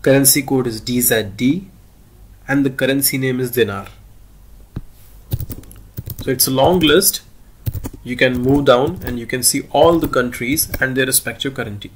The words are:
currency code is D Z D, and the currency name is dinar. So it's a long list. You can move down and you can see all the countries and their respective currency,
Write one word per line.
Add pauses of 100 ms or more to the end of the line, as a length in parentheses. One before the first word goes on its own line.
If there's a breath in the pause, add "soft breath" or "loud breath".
currency
code
is
D
Z (140)
D, (800)
and
the
currency
name
is
dinar. (2250)
So
it's
a
long
list. (800)
You
can
move
down
and
you
can
see
all
the
countries
and
their
respective
currency,